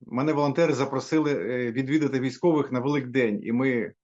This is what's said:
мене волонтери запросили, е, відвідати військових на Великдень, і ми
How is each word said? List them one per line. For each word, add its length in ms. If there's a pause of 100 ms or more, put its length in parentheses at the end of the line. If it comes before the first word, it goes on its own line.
мене 320
волонтери 400
запросили, 600
е, 380
відвідати 480
військових 520
на 80
Великдень, 640
і 80
ми 420 (100)